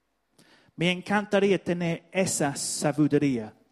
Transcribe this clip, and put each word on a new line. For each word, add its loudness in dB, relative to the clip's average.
Me 2
encantaría 2
tener -4
esa -2
sabiduría 0